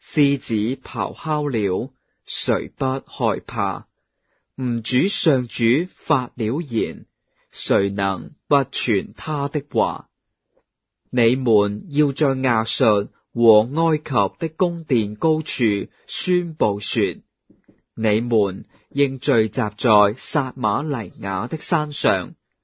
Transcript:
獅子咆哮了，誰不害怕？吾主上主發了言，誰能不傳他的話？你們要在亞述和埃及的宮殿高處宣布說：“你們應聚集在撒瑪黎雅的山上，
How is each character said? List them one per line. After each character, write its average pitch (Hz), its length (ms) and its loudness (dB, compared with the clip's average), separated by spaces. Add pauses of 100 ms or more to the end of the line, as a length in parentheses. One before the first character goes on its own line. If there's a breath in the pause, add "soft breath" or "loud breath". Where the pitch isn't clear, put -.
獅 143 380 0
子 - 160 -6 (260)
咆 - 320 -6
哮 151 360 -4
了， 107 440 -2 (320)
誰 - 440 -2
不 - 160 -6 (200)
害 - 360 -2
怕？ 101 480 -6 (720)
吾 120 180 -2
主 127 280 0
上 131 400 0
主 - 160 -4 (400)
發 131 300 -2
了 120 260 -2
言， 107 460 -4 (440)
誰 101 380 0
能 98 460 -4 (120)
不 143 100 2
傳 117 600 -2
他 143 320 -6
的 143 220 -6
話？ 87 400 -2 (960)
你 120 260 2
們 107 540 2
要 143 240 2
在 147 220 0
亞 120 320 0
述 104 440 2 (220)
和 113 280 6
埃 156 360 0
及 156 80 -8 (340)
的 160 160 -6
宮 170 300 -2
殿 107 300 0
高 160 260 0
處 - 220 -4 (440 soft breath)
宣 175 460 -2
布 104 260 0
說 101 440 -2 (760)
：“你 110 240 2
們 104 460 0 (240 soft breath)
應 135 280 0
聚 113 300 2
集 - 80 -8
在 107 640 4
撒 131 340 -4
瑪 117 300 -2
黎 123 380 -6
雅 98 260 -4
的 156 100 -8
山 151 380 -4
上， 95 400 -2 (300)